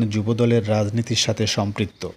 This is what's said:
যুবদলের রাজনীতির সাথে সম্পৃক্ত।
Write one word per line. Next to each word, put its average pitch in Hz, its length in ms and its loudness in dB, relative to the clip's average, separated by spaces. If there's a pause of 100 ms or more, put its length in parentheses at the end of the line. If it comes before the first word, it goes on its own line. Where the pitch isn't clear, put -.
যুবদলের 113 600 2
রাজনীতির 107 560 0
সাথে 107 220 0
সম্পৃক্ত। 104 560 -2 (140)